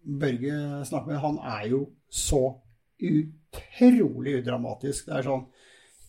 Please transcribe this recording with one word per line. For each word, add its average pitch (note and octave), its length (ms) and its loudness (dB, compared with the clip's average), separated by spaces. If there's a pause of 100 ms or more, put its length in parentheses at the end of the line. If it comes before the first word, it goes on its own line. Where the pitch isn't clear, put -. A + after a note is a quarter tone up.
Børge C#3+ 760 -2
snakker D3+ 260 -6
med, D3 80 -2
han D3+ 200 -2
er G#2+ 300 -6
jo C3+ 120 2 (240)
så - 340 0 (600)
utrolig D#3 1400 2
udramatisk. A#2+ 640 -4
Det C3 100 -4
er C3 100 -2
sånn, C3 180 -2 (640)